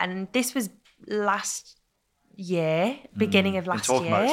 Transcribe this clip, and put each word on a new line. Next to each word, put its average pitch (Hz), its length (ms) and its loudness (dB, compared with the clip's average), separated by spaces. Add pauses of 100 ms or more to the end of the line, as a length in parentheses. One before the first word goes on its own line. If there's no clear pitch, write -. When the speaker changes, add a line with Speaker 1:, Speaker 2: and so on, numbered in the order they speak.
Speaker 1:
and 185 320 -4
this 247 200 0
was 220 160 -2 (380)
last 208 680 -2 (580)
year, 175 640 0 (200)
beginning 196 380 2
Speaker 2:
Mm. 190 40 0
Speaker 1:
of 175 60 -4
Speaker 2:
Been 185 100 -2
Speaker 1:
last 208 120 -4
Speaker 2:
talking - 180 2
Speaker 1:
year. 165 100 0
Speaker 2:
about 104 80 4
this 262 100 2